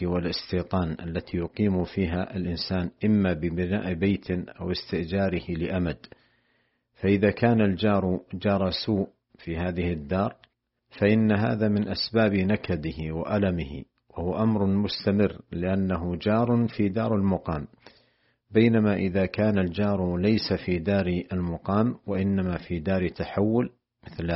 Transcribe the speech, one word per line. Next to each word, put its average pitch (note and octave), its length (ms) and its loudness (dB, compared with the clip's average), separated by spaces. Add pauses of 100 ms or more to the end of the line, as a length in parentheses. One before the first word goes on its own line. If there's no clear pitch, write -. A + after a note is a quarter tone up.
والاستيطان F2 1000 -2
التي E2+ 360 -6
يقيم F2+ 480 0
فيها F2+ 520 -4
الإنسان، F2 540 -4 (140)
إما G2+ 280 4
ببناء F2 640 -2
بيت F#2+ 360 0
أو F2+ 400 -6
استئجاره F2 800 -2
لأمد. E2+ 480 -2 (960)
فإذا G2+ 360 4
كان A#2 300 4
الجار F#2+ 600 2 (140)
جار F#2+ 360 0 (160)
سوء G2+ 220 0 (300)
في E2 180 -8
هذه F2 360 -2
الدار، F2+ 440 -2 (640)
فإن G#2+ 320 4
هذا G#2+ 360 0
من G#2 200 0
أسباب G#2 460 0
نكده D#2+ 800 -2
وألمه، E2+ 720 -2 (260)
وهو F2+ 320 -4
أمر G#2+ 240 2
مستمر، G2+ 760 0 (120)
لأنه F2+ 640 -2
جار A#2 520 2
في G#2 200 0
دار A2+ 260 -2
المقام. F2+ 520 0 (840)
بينما A2 440 4
إذا F#2+ 320 2
كان G#2 320 2
الجار F#2 580 0
ليس G2+ 360 2 (120)
في F2+ 140 0
دار F2+ 440 0 (100)
المقام، F#2+ 760 0
وإنما F#2+ 520 0
في F2 200 -6
دار F2+ 300 0
تحول G#2+ 640 -2 (340)
مثل E2 300 -10